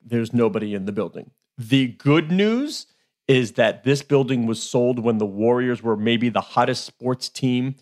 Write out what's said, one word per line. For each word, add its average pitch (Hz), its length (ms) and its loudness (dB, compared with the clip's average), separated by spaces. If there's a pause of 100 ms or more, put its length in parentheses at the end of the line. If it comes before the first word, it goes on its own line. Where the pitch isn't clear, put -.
there's 117 300 -4
nobody 107 400 0
in 98 100 -6
the 104 80 -6
building. 92 380 -8 (260)
The 127 300 0
good 151 440 0
news 226 560 0 (420)
is 127 240 2
that 113 320 0
this 139 180 2
building 131 420 0
was 110 160 -2
sold 123 380 0
when 113 200 0
the 104 80 -2
Warriors 117 580 0
were 113 120 0
maybe 117 340 2
the 101 100 0
hottest 123 440 0
sports - 440 -6
team 127 540 -2